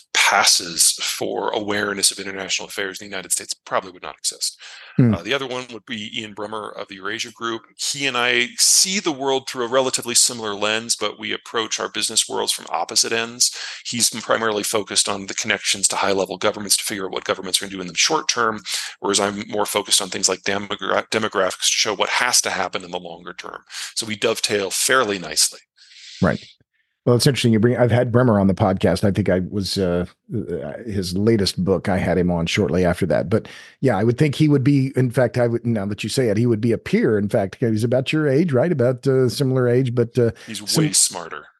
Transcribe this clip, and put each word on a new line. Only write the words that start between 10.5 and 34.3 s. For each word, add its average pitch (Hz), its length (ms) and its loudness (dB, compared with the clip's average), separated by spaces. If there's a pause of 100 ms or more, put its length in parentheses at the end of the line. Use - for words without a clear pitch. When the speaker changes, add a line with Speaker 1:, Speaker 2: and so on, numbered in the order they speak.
Speaker 1:
lens, 110 420 0
but 104 240 -4
we 107 140 -6
approach 110 460 -4
our 104 100 -4
business 110 400 0
worlds 107 240 -2
from - 160 -8
opposite 110 420 0
ends. 117 420 -2 (300)
He's 117 260 0
been 113 120 -6
primarily 110 420 0
focused 104 460 -2
on 98 160 -6
the 101 80 -10
connections 101 560 -2
to - 80 -4
high-level 98 400 0
governments 104 400 0
to - 80 -8
figure 98 200 -6
out 92 60 -10
what - 140 -8
governments 95 360 -2
are 101 40 -8
gonna 95 100 -10
do 92 60 -6
in 90 60 -8
the 85 80 -12
short - 340 0
term, 110 320 0 (380)
whereas 98 200 0
I'm 101 300 -2
more 101 160 -2
focused - 360 0
on 92 80 -6
things 95 200 0
like 92 140 -2
demogra-, 101 680 -2
demographics 101 560 -2
to - 120 0
show 107 180 0
what 101 140 0
has 123 320 2
to 104 100 -2
happen 92 320 -4
in 87 80 -14
the 90 80 -4
longer 87 340 -14
term. - 300 -16 (320)
So 117 100 -4
we 110 100 -6
dovetail 104 540 0
fairly 120 500 2
nicely. 78 400 -2 (640)
Speaker 2:
Right. 71 240 2 (580)
Well, 123 120 6
it's 117 100 2
interesting. 123 260 4
You 110 80 4
bring, 120 180 4
I've 120 120 4
had 120 220 2
Bremer 117 280 6
on 98 60 6
the 98 80 6
podcast. 95 500 2
I 107 60 4
think 95 180 0
I 92 120 4
was, 92 400 -4
uh, 90 260 0 (260)
uh, 85 420 -6 (120)
his 92 320 -4
latest 101 480 2
book, 92 240 2
I 92 80 2
had 90 180 2
him 90 140 4
on 85 160 0
shortly 90 400 2
after 87 220 2
that. 73 200 0
But 101 200 0 (320)
yeah, 120 180 2
I 101 60 0
would 117 160 2
think 151 160 2